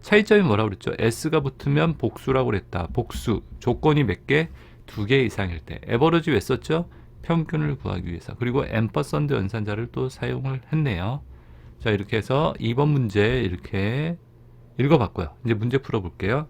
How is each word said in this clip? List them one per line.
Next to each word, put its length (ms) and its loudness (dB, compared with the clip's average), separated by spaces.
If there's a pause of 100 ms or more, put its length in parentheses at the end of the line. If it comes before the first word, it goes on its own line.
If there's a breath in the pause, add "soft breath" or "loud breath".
차이점이 420 6
뭐라고 280 4
그랬죠? 280 -4
s가 420 2
붙으면 580 0
복수라고 520 0
그랬다. 420 -4
복수, 500 -2 (180)
조건이 440 2
몇 220 -4
개? 220 0 (380 loud breath)
두 200 -6
개 160 4
이상일 380 -4
때. 260 -12
에버러지 460 2
왜 80 4
썼죠? 480 -2 (340 loud breath)
평균을 540 0
구하기 320 -6
위해서. 300 -10
그리고 280 0
앰퍼선드 680 0
연산자를 600 -2
또 160 -4
사용을 520 -6 (120)
했네요. 500 -2 (560 loud breath)
자, 120 -2
이렇게 260 0
해서 420 0
이 160 -2
번 140 2
문제 540 2
이렇게 760 -2 (600)
읽어봤고요. 560 2 (100)
이제 100 2
문제 240 0
풀어볼게요. 720 -2